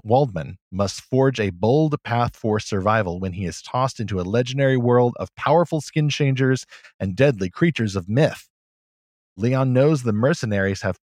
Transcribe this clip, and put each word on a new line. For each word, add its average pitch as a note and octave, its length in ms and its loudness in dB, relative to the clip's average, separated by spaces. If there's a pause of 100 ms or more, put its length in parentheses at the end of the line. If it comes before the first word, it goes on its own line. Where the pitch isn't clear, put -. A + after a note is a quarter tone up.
Waldman, G#2+ 560 -2 (120)
must F#2+ 300 -4
forge C3 380 2
a G2+ 100 0
bold C3 540 2
path A#2 320 -2
for G#2+ 240 -2
survival G2 600 0
when F#2 140 -6
he F#2+ 120 -6
is E2+ 140 -8
tossed - 400 -4
into G2 200 -4
a - 20 -2
legendary B2+ 560 0
world B2 420 2
of - 160 -8
powerful D#3+ 460 0
skin D3+ 280 -2
changers C3 540 0 (360)
and F#2+ 160 -4
deadly A2 340 2
creatures A2+ 460 0
of F2+ 120 -6
myth. B2+ 400 0 (880)
Leon B2+ 380 0
knows C#3 300 4
the A#2 100 0
mercenaries G#2 680 0
have F#2 260 -4